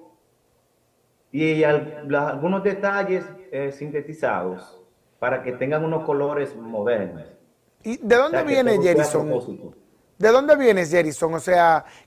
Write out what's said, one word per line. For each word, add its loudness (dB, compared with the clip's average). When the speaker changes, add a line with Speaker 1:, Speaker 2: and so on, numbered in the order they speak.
Speaker 1:
y 0
al-, 0
la-, 0
algunos -4
detalles, -2
eh, -6
sintetizados -6
para -2
que -6
tengan -2
unos -4
colores -4
modernos. -4
Speaker 2:
¿Y -8
de 2
dónde 2
Speaker 1:
O 2
sea, -2
que -2
Speaker 2:
viene, 2
Speaker 1:
todo 2
sea 4
a 4
Speaker 2:
Jerison? 0
Speaker 1:
propósito. -8
Speaker 2:
¿De 4
dónde 6
vienes, 4
Jerison? 0
O -6
sea, 4